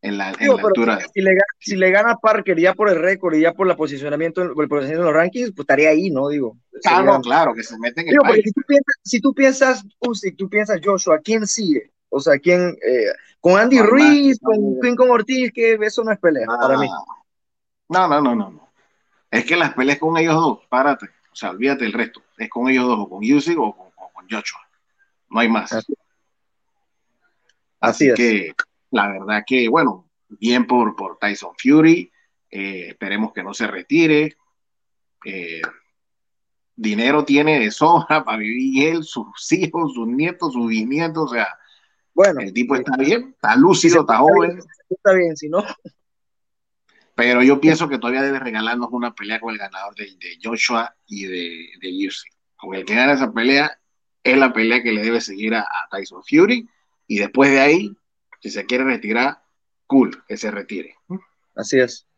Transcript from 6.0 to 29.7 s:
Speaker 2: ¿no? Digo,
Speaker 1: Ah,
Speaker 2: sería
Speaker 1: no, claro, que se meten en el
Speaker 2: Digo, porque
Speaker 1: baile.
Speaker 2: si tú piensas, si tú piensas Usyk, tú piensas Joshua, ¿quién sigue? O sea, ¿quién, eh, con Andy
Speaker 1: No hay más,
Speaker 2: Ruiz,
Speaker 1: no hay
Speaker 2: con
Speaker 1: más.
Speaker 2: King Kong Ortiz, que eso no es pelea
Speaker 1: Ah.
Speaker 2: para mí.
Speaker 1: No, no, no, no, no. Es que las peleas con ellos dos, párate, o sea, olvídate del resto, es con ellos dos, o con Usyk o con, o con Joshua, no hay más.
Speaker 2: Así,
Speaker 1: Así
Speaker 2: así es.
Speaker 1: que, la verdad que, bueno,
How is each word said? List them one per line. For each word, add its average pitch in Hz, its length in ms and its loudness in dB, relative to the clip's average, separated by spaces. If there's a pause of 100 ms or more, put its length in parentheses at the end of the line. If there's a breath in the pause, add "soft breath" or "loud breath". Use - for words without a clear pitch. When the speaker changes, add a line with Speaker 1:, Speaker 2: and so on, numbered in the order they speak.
Speaker 2:
¿no? 139 180 -2
Digo, 127 280 -6 (280)
Speaker 1:
Ah, 175 120 4
Speaker 2:
sería 185 60 2
Speaker 1:
no, - 180 4
claro, 131 320 2
que 113 100 -10
se 113 140 -16
meten 120 260 -6
en 196 60 -8
el - 40 2
Speaker 2:
Digo, 285 100 6
porque 220 180 2
Speaker 1:
baile. - 40 0
Speaker 2:
si 214 80 -4
tú 269 140 -4
piensas, 285 360 2
si 220 180 -4
tú 269 120 0
piensas 262 520 0 (140)
Usyk, 202 380 -6
tú 196 120 -8
piensas 208 340 -2
Joshua, 190 400 0
¿quién 220 240 -2
sigue? 170 440 -2 (180)
O 139 120 -2
sea, 143 180 2
¿quién, 175 380 0 (100)
eh, 117 200 0 (340 soft breath)
con 180 180 6
Andy 254 180 4
Speaker 1:
No 226 60 6
hay 202 60 6
más, - 20 6
Speaker 2:
Ruiz, 285 520 6
Speaker 1:
no 226 80 2
hay 214 80 4
Speaker 2:
con 208 120 0
Speaker 1:
más. 190 100 -4
Speaker 2:
King 247 140 0
Kong 247 140 4
Ortiz, 240 440 0
que 226 280 2
eso 214 240 -2
no 220 60 -2
es 202 80 -4
pelea 147 300 2
Speaker 1:
Ah. 113 120 -4
Speaker 2:
para 135 160 2
mí. 139 100 0 (1000)
Speaker 1:
No, 180 180 2
no, 147 140 2
no, 127 140 0
no, 101 160 -4
no. - 180 -20 (600)
Es 120 140 0
que 147 100 0
las 165 180 0
peleas 139 240 0
con 160 200 -2
ellos 160 180 2
dos, 156 240 0 (100)
párate, 131 380 0 (240)
o - 40 -20
sea, - 160 -10
olvídate 123 340 -2
del 107 80 -4
resto, - 280 -6 (160)
es 113 120 -10
con 123 200 -4
ellos 131 160 2
dos, 120 140 0
o 98 100 -8
con 95 140 -14
Usyk 147 340 2
o 110 180 -2
con, - 200 -20
o - 180 -20
con 92 160 -20
Joshua, - 300 -10 (680)
no 113 100 -4
hay 117 100 2
más. 113 240 -2
Speaker 2:
Así, 110 200 -6 (1900)
Speaker 1:
Así 131 300 2
Speaker 2:
así - 0 -
es. 120 60 4
Speaker 1:
que, 107 380 0 (380)
la 101 180 0
verdad 101 360 -6
que, 127 220 0
bueno, 131 420 0 (200)